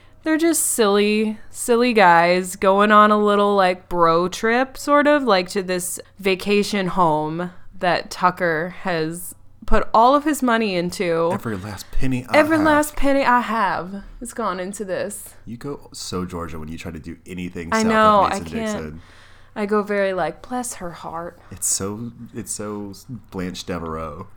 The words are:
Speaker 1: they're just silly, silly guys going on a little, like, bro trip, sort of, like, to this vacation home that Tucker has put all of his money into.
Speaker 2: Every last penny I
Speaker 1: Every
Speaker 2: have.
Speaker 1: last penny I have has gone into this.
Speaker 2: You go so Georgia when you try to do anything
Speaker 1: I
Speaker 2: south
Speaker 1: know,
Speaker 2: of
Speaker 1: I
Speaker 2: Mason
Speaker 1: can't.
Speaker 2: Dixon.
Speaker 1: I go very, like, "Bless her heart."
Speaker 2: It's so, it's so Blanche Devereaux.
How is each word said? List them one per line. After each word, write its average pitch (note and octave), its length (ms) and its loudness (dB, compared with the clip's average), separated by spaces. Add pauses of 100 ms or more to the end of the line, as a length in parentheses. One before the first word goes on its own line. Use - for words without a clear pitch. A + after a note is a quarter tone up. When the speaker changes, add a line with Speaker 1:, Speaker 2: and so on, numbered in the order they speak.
(220)
Speaker 1:
they're D#4 160 0
just D#4+ 260 2
silly, G#3+ 720 2 (120)
silly A#3+ 420 2
guys F3+ 640 6
going G3+ 360 4
on G#3+ 180 8
a G#3+ 80 4
little, G3+ 380 4
like, F#3 320 2
bro E3+ 400 4
trip, A#3+ 480 -2
sort C#4+ 300 2
of, D4 180 4
like, F#3 260 2
to G3+ 120 -4
this F3+ 380 -6 (180)
vacation G3 720 0
home E3 640 0 (260)
that F3 320 -2
Tucker F3+ 600 -2 (100)
has E3 540 -6 (320)
put - 260 6
all A#3+ 220 6
of D4 100 2
his D4+ 180 0
money A3+ 340 0
into. E3+ 560 -2
Speaker 2:
Every A#2 240 -6
last F#2+ 340 -12
penny B2+ 380 2
I - 100 0
Speaker 1:
Every D#4 180 4
Speaker 2:
have. D4+ 100 2
Speaker 1:
last D4 300 2
penny C#4 280 4
I B3 160 4
have G3+ 640 -4 (160)
has A#3+ 120 -12
gone F#3 280 -6
into F#3+ 240 -8
this. F#3 500 -8 (100)
Speaker 2:
You A2 120 -14
go - 360 -12
so - 320 -6
Georgia E2+ 340 -8
when D#2 100 -10
you D#2+ 100 -10
try F2 140 -12
to D#2+ 80 -12
do D#2+ 260 -14
anything F2+ 460 -10
Speaker 1:
I A3 100 0
Speaker 2:
south A3 80 0
Speaker 1:
know, G#3+ 360 4
Speaker 2:
of - 60 -2
Speaker 1:
I G3 60 -4
Speaker 2:
Mason F3+ 80 -10
Speaker 1:
can't. A3 360 -6
Speaker 2:
Dixon. D#3 200 -12 (560)
Speaker 1:
I G#3+ 80 -4
go G#3 160 0
very, G3 300 -2
like, E3+ 340 -6
"Bless B3 280 -8
her F3+ 180 -10
heart." E3 480 -12 (100)
Speaker 2:
It's - 160 -10
so, G#2+ 460 -6 (220)
it's A2+ 180 -10
so G#2 400 -10 (160)
Blanche F#2 560 -10
Devereaux. E2 640 -8 (100)